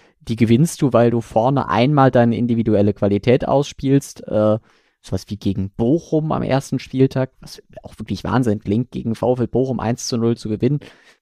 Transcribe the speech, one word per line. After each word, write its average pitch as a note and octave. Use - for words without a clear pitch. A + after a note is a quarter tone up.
die A2+
gewinnst A#2
du, C3
weil A#2+
du A#2
vorne B2
einmal C3+
deine A#2
individuelle G#2+
Qualität G#2
ausspielst, -
äh, G#2+
sowas -
wie G#2+
gegen G2
Bochum D#3
am B2
ersten C3
Spieltag, C3
was -
auch -
wirklich -
Wahnsinn A2
klingt, A#2+
gegen B2
VfL B2
Bochum B2+
eins A2+
zu A#2+
null A#2
zu -
gewinnen, B2